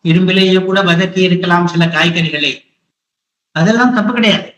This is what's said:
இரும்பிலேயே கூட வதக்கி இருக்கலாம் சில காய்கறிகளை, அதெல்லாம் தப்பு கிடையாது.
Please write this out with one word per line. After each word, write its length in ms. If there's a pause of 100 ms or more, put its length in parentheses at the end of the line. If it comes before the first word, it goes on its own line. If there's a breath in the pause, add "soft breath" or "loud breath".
இரும்பிலேயே 600
கூட 180
வதக்கி 360
இருக்கலாம் 480
சில 200
காய்கறிகளை, 640 (1000)
அதெல்லாம் 420
தப்பு 200
கிடையாது. 440